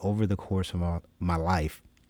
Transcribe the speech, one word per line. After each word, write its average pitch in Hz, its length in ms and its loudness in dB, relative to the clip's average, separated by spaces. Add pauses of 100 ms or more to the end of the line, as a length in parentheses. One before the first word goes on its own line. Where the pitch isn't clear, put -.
over 104 260 0
the 98 80 0
course - 380 -2
of 87 80 -2
my, 85 180 0 (220)
my 87 160 2
life 92 440 0 (300)